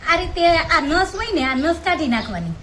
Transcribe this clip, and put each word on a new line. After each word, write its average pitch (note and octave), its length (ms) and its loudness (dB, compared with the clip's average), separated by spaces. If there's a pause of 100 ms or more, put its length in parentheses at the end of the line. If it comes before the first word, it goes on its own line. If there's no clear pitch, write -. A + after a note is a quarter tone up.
આ E4+ 60 4
રીતે F4 280 -2 (140)
આ E4 240 2
નસ F4+ 340 0
હોય A4 180 -4
ને, D4 120 0
આ C4 100 0
નસ E4 300 0
કાઢી D#4+ 220 0
નાખવાની. F3+ 560 -2